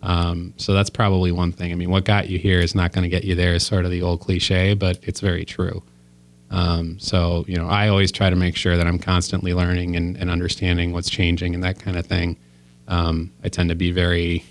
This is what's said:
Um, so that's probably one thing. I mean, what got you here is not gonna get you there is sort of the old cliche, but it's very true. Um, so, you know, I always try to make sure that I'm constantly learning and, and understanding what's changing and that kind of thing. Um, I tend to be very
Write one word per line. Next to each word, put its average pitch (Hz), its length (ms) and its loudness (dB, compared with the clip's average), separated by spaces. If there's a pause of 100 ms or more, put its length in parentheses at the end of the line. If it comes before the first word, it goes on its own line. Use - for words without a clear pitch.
Um, 87 540 -2
so - 160 -4
that's 98 180 2
probably 92 420 2
one 87 180 0
thing. 87 220 -6
I - 20 -4
mean, 87 160 -2
what 95 140 2
got 101 240 2
you 95 100 -4
here 92 220 4
is 85 160 0
not 87 160 2
gonna 90 160 0
get 87 160 -2
you 95 100 0
there 87 200 2
is 85 120 0
sort 92 180 0
of 90 60 -2
the 90 120 -4
old 87 180 -2
cliche, 95 540 2
but 95 280 0
it's - 180 -8
very 87 240 -2
true. 87 380 -6 (680)
Um, 85 500 0
so, 87 480 0
you 90 80 -4
know, 85 100 -2
I 101 220 2
always 98 240 4
try 98 180 2
to 90 60 2
make 90 180 2
sure 87 220 2
that 85 100 4
I'm 87 140 0
constantly 90 520 0
learning 90 440 0
and, 87 200 -2
and 87 140 -4
understanding 87 640 0
what's 87 180 -4
changing 87 440 0
and 90 100 -4
that 92 160 -4
kind 92 160 -4
of 87 100 -4
thing. 85 300 -2 (500)
Um, 82 460 -2 (100)
I 107 60 -4
tend 87 220 0
to 85 40 0
be 87 160 0
very 87 600 0